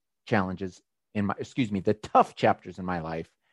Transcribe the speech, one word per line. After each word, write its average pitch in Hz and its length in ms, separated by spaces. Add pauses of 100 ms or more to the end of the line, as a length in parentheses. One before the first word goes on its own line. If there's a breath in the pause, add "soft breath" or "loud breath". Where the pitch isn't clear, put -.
(280)
challenges 92 560 (320)
in 101 100
my, 95 140
excuse 117 320
me, 98 80
the 104 160
tough - 400
chapters - 420
in 92 80
my 90 140
life 82 320 (220)